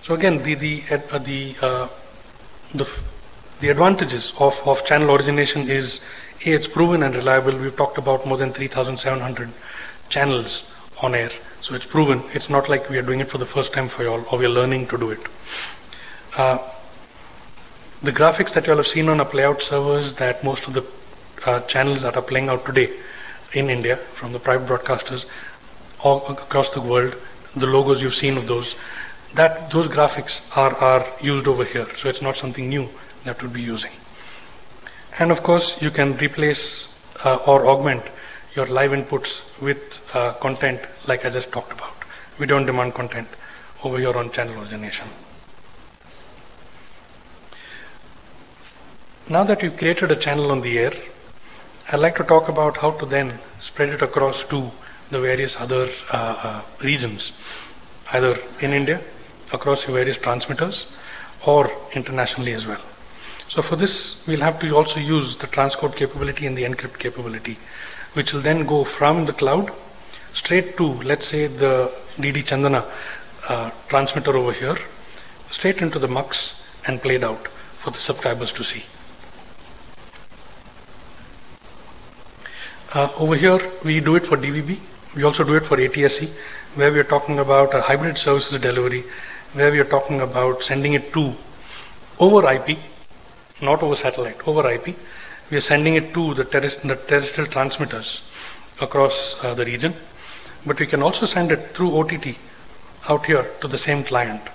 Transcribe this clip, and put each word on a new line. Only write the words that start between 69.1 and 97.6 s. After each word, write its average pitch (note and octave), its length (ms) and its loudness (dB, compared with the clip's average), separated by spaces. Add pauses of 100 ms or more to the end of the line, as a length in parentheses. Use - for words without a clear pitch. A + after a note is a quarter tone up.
the C#3 80 -2
cloud C#3 360 2 (640)
straight F3+ 460 0
to, F3 60 4 (180)
let's C#3+ 240 0
say, D3+ 220 0
the C3 440 4 (260)
D C#3 140 0
D C#3+ 100 -2
Chandana, C#3 400 2 (640)
uh, A#2 220 -4 (180)
transmitter C#3 500 2
over B2 140 2
here, C#3 260 -2 (720)
straight F#3+ 320 0
into D#3 160 0
the C3 100 0
mux - 560 -4 (220)
and C3 160 -4
played B2+ 200 0
out - 240 -6
for - 440 -12
the - 80 -10
subscribers A#2+ 560 -4
to A2+ 100 -6
see. - 180 -6 (4000)
Uh, C#3 240 4
over D#3 180 4
here, F#3 240 6 (240)
we D#3 160 4
do D#3 160 6
it E3+ 80 6
for D3 140 4
D C3+ 100 -2
V D3 140 -2
B. F3 180 -4 (340)
We C#3+ 100 0
also D3 200 4
do D3 120 4
it D#3 100 4
for C#3 120 4
A B2+ 100 4
T C#3+ 180 4
S - 140 4
C, - 100 -4 (440)
where C#3+ 160 6
we D3+ 100 4
are C#3 40 6
talking C#3+ 340 2
about C#3 360 6
a C3 80 4
hybrid C#3+ 340 2
services C#3 420 2
delivery, B2 460 0 (480)
where C#3+ 180 6
we D3 80 4
are C#3 60 8
talking C#3 380 2
about B2+ 400 2
sending C#3 320 2
it - 180 0
to, D3 220 2 (840)
over F#3+ 280 10
I C3 100 6
P, D#3 220 -2 (840)
not D3 220 4
over D3 120 2
satellite, A#2+ 540 -4
over D3+ 180 4
I A#2+ 120 2
P. F3 160 -8 (560)
We D3+ 80 0
are C3 40 2
sending D3+ 320 4
it D#3 200 2
to D#3+ 200 0
the C3 100 0
terrest-, C#3 380 0
the C3+ 140 -2
terrestrial C#3+ 540 0
transmitters C3 720 -2 (580)